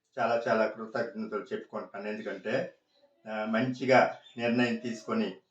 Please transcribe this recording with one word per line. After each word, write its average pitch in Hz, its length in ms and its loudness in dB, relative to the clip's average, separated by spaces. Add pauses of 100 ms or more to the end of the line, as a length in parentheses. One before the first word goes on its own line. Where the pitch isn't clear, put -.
(200)
చాలా - 280 2
చాలా 110 200 4
కృతజ్ఞతలు 110 840 -4
చెప్పుకుంటున్నాను. 107 640 -6
ఎందుకంటే, 110 600 -4 (560)
ఆ, 107 140 -4
మంచిగా 123 720 4 (200)
నిర్ణయం 117 380 2
తీసుకొని, 110 600 -4 (160)